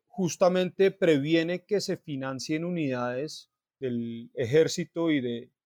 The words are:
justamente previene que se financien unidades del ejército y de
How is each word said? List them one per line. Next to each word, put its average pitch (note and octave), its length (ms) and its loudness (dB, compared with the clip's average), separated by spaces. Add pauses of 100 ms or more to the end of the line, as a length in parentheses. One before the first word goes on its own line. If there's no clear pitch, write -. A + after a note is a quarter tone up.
justamente F#3 840 2
previene E3 760 2
que G3+ 160 -2
se F3+ 160 -4
financien C3+ 680 -6
unidades C3+ 840 -4 (300)
del A#2 540 -6
ejército D#3+ 760 0
y D3 100 2
de A#2+ 300 -6 (160)